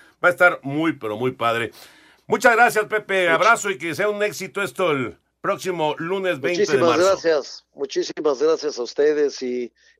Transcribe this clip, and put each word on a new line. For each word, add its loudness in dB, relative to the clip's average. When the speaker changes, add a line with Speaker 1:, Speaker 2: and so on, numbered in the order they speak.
Speaker 1:
Va 6
a 6
estar 4
muy, -2
pero -6
muy -2
padre. -2
Muchas 4
gracias, 4
Pepe, -2
Speaker 2:
Much- 4
Speaker 1:
abrazo 2
y -6
que -8
sea -2
un -2
éxito -6
esto -2
el -4
próximo -2
lunes -4
veinte -2
de 2
Speaker 2:
Muchísimas 4
Speaker 1:
marzo. 4
Speaker 2:
gracias, 0
muchísimas -4
gracias 0
a -6
ustedes 0
y -6